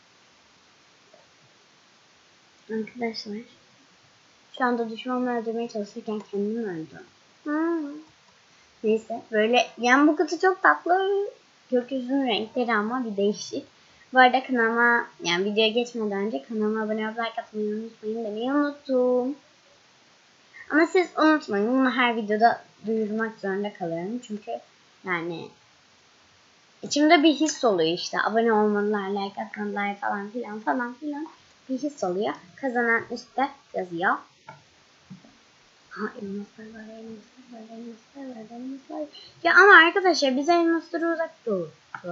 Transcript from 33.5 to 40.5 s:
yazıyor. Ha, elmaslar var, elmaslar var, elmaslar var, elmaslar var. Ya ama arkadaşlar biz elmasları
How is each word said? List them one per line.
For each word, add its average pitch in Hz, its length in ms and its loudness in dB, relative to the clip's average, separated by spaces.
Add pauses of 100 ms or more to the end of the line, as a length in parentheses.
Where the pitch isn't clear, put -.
yazıyor. 185 400 -2 (1800)
Ha, 190 120 -12 (200)
elmaslar 202 420 -12
var, 220 200 -18 (140)
elmaslar 226 540 -20
var, 226 80 -18 (120)
elmaslar 233 680 -16
var, 220 100 -18
elmaslar 269 500 -12
var. 302 80 -8 (360)
Ya 339 100 2
ama 359 320 10
arkadaşlar 339 500 2
biz 285 120 -2
elmasları 330 600 0